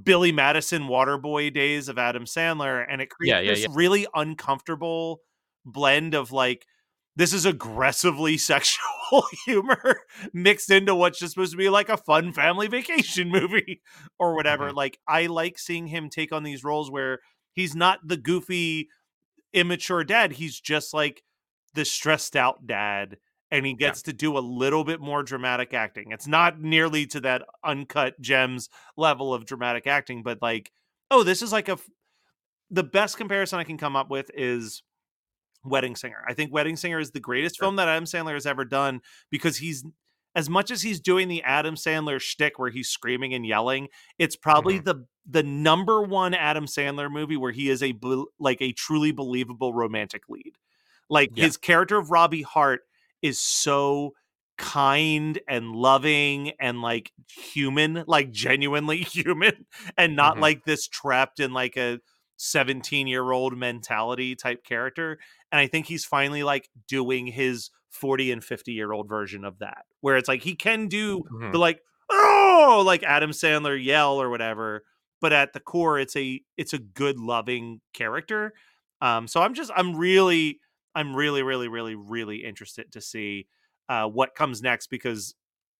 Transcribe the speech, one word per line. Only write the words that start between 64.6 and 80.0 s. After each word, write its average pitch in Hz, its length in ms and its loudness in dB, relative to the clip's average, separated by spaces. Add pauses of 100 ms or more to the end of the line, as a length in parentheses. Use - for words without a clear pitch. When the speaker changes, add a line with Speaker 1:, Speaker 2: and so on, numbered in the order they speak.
Speaker 1:
character. 131 540 -6 (340)
And 151 80 4
I 139 80 4
think 160 180 -2
he's 165 180 -8
finally, 143 380 -2
like, 143 260 0 (200)
doing 127 380 -2
his 123 440 -4 (180)
forty 135 440 -2
and 113 100 -6
fifty-year-old 107 680 -8
version 101 360 -8
of 95 160 -12
that, - 240 -14 (160)
where 139 160 4
it's 127 120 2
like 131 140 -2
he 175 140 -6
can 220 320 -2
do 202 320 -2
Speaker 2:
Mm-hmm. 117 320 -10
Speaker 1:
the, 170 60 2
like, 170 220 4 (300)
"Oh," 392 720 8
like, 180 200 4
Adam 151 260 4
Sandler 151 520 0
yell 139 380 4
or 131 80 0
whatever, 113 540 -4 (380)
but 156 120 2
at 139 200 4
the 139 80 -12
core, 160 400 0
it's 131 160 -4
a, 131 260 -6 (140)
it's 156 160 -8
a 151 60 -4
good, 131 420 -4
loving 117 600 -4 (120)
character. 214 640 -6 (460)
Um, 117 280 0
so 170 120 0
I'm 220 140 2
just, 294 220 -10
I'm 180 200 0
really, 175 640 4 (380)